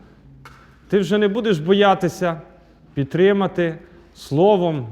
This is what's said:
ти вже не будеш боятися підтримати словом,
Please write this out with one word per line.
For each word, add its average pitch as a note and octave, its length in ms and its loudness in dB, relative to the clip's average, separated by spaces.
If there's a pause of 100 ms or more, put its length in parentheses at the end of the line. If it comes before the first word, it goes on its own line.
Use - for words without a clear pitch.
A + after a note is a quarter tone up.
(880)
ти F#3+ 100 0
вже G3 200 0
не G#3 100 2
будеш G#3 300 -2
боятися F#3 800 0 (540)
підтримати F3 840 0 (360)
словом, E3+ 760 0